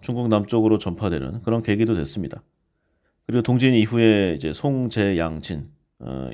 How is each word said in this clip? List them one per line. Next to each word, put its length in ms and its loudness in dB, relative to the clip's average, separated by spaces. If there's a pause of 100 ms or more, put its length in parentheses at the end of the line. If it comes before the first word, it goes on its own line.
중국 280 -4
남쪽으로 480 4
전파되는 680 -4
그런 180 0
계기도 340 0
됐습니다. 460 -6 (880)
그리고 140 0
동진 320 2
이후에 600 4
이제 180 -4
송, 360 -2
제, 280 0
양, 220 -2
진, 300 -10 (300)
어, 340 -10